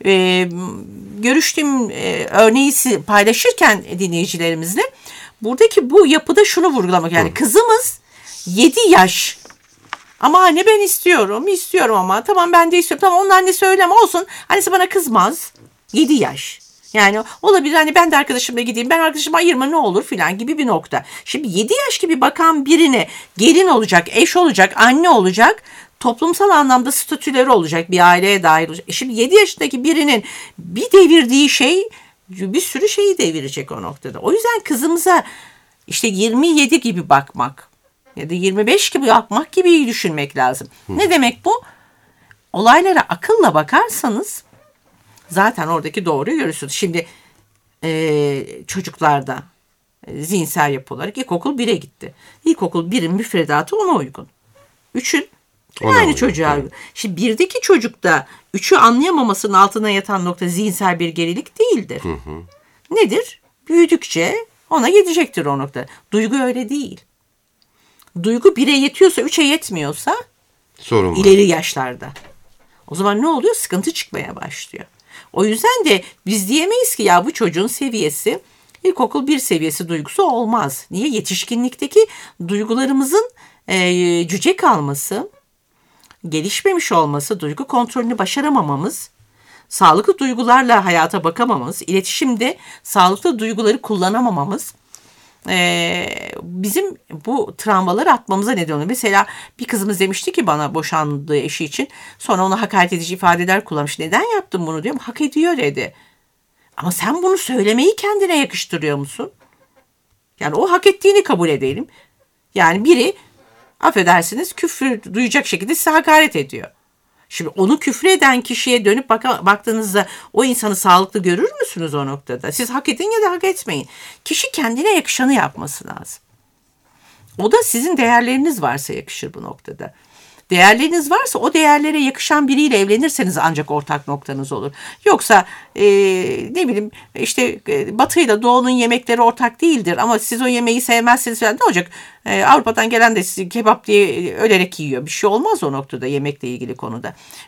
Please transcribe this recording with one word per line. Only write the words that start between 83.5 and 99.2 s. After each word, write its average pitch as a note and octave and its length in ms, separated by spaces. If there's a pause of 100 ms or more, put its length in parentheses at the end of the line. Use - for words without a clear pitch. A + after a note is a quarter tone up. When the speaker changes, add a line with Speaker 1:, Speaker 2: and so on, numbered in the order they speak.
Speaker 1:
e, F3+ 600
cüce G3+ 280
kalması, G3 720 (1000)
gelişmemiş E3+ 640
olması, D#3 480
duygu D3+ 280
kontrolünü A#3+ 500
başaramamamız, G#3 920 (600)
sağlıklı G3 480
duygularla A#3+ 680
hayata F#3+ 380
bakamamamız, E3+ 580
iletişimde A#3 760 (260)
sağlıklı G3+ 560
duyguları A3 420
kullanamamamız, G3+ 920 (760)
e, F3 560 (380)
bizim G3+ 540 (280)
bu B3 320
travmaları G3+ 540
atmamıza G3+ 400
neden E3 220
oluyor. D3+ 140
Mesela G3+ 400 (320)